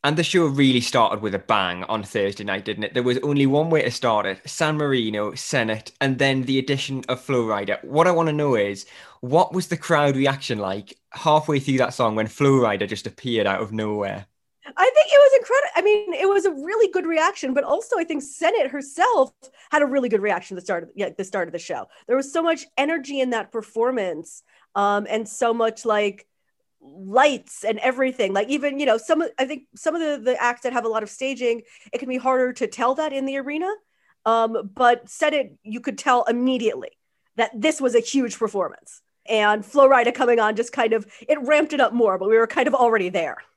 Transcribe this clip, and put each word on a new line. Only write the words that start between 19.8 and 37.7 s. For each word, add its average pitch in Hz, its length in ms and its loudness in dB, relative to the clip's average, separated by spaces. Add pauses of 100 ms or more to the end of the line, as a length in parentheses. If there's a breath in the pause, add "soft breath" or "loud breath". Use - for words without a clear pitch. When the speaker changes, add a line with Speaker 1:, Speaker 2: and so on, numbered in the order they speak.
Speaker 2:
a 294 40 2
really 254 240 -2
good 202 120 0
reaction 190 340 -4
at 175 40 -10
the 180 60 -16
start 175 180 -4
of, - 100 -20
yeah, 196 140 -6 (100)
the 196 60 -6
start 190 240 -6
of 160 40 -14
the 170 60 -10
show. 131 300 -10 (180 soft breath)
There 240 100 0
was 277 160 -4
so 330 120 -2
much 330 200 0 (120)
energy 277 420 -2
in 254 120 0
that 226 200 -4
performance, 220 920 -6 (320 soft breath)
um, 202 340 0
and 220 180 -4
so 233 240 0
much, 226 320 -2
like, 208 440 -2 (600)
lights 202 760 0
and 214 160 -2
everything. 254 520 0
Like, 208 160 0
even, 277 300 -2
you 285 80 0
know, 220 100 2
some 311 260 0
of, 247 80 -4 (100)
I 262 40 2
think 269 200 -8 (100)
some 320 220 -4
of 339 40 -4
the, 294 220 -4
the 247 180 -2
acts 240 220 -2
that 247 100 -4
have 233 120 -2
a 226 40 -2
lot 220 140 -2
of 208 80 -12
staging, 240 520 -4 (300 soft breath)
it 247 60 -6
can 247 100 -8
be 254 80 -4
harder 254 360 0
to 233 160 -4
tell 254 260 -2
that 311 180 -4
in 269 140 -4
the 269 120 -4
arena. 294 300 -6 (560)
Um, 226 480 0
but 240 360 2
Senate, 294 560 -2
you 220 160 -10
could 233 180 -6
tell 247 260 2
immediately 240 680 -2 (440)
that 226 160 0 (100)
this 311 200 0